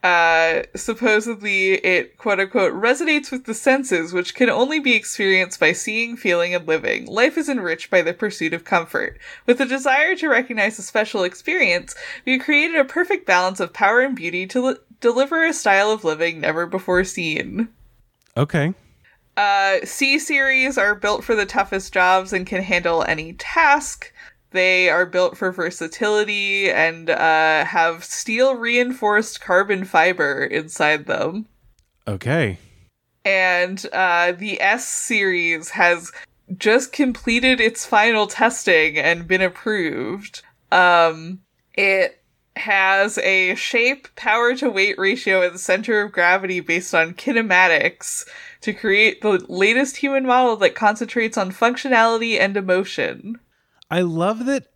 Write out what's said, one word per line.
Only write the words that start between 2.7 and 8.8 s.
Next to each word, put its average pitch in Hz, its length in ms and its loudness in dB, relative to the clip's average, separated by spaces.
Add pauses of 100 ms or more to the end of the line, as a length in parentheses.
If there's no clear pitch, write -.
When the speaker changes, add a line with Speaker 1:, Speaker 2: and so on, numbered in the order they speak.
Speaker 1:
"resonates 285 580 -2
with 262 140 -10
the 226 80 -8
senses, 220 600 0
which 180 220 -4
can 247 140 4
only 277 300 0
be 254 160 0
experienced 190 640 0
by 160 120 4
seeing, 233 440 -6
feeling, 175 380 -2
and 175 140 -4
living. - 400 -2
Life 240 300 0
is 294 120 -4
enriched 180 400 -4
by 180 140 4
the 170 100 -2
pursuit 175 400 -4
of 170 120 -10
comfort. - 520 -2 (300)